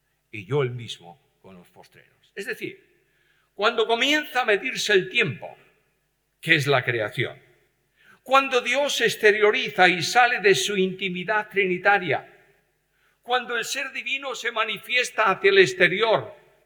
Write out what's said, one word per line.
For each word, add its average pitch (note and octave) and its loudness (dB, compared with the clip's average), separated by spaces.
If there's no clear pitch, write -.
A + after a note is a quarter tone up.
y G#2 -12
yo C#3 -2
el B2 -4
mismo G2 -16
con F#2+ -20
los F2+ -20
postreros". - -20
Es G3 -12
decir, - -12
cuando A#3 0
comienza C4 0
a B3 -2
medirse G#3+ -2
el F#3 4
tiempo, D3+ -4
que D#3+ 2
es C#3 0
la C3+ 2
creación, G#2+ -4
cuando C4 2
Dios B3+ -2
se A#3+ 0
exterioriza G#3+ 2
y F3 2
sale A#3+ 2
de F#3+ 4
su - -2
intimidad F#3+ -2
trinitaria, F#3 0
cuando A#3+ -2
el G#3+ -2
ser C4+ -8
divino C4 -8
se A3+ -6
manifiesta A3 -2
hacia F#3+ 2
el G3 6
exterior F3+ 2